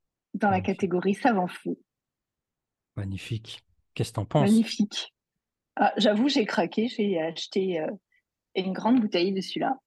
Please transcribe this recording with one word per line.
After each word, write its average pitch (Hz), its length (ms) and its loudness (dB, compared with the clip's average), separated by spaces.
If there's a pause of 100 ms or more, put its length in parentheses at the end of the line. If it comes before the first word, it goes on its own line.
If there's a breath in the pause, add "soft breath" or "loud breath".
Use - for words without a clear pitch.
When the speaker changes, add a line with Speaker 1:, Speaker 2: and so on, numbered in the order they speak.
(340)
Speaker 1:
dans 202 140 0
la 190 100 4
Speaker 2:
Magnifique. 185 180 -2
Speaker 1:
catégorie 180 380 0
savant 196 320 2
fou. - 320 -8 (1200)
Speaker 2:
Magnifique. 101 680 -10 (300)
Qu'est-ce - 160 -4
que - 60 -20
t'en 104 80 -4
penses ? 165 260 4
Speaker 1:
Magnifique. - 640 0 (640)
Ah, 208 200 2
j'avoue, 214 320 4
j'ai 269 180 2
craqué, 208 420 0
j'ai 202 320 0
acheté, 165 600 -2
euh, 156 100 -4 (640)
une 190 180 -2
grande 220 280 2
bouteille 196 320 0
de 190 80 -2
celui-là. - 460 -4